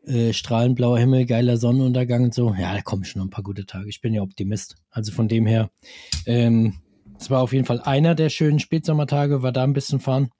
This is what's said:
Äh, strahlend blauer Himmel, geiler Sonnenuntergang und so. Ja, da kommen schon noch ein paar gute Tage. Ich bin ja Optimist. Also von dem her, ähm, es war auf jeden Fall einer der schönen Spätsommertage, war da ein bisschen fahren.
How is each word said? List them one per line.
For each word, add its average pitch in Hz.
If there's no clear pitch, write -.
Äh, 117
strahlend 120
blauer 120
Himmel, 127
geiler 120
Sonnenuntergang 123
und 117
so. 117
Ja, 90
da 101
kommen 95
schon -
noch 95
ein 92
paar 101
gute 98
Tage. 98
Ich -
bin 113
ja 104
Optimist. 98
Also 107
von 110
dem 113
her, 110
ähm, 117
es -
war 131
auf 127
jeden 131
Fall 120
einer 151
der 156
schönen 151
Spätsommertage, 143
war 127
da 127
ein 139
bisschen 135
fahren. 131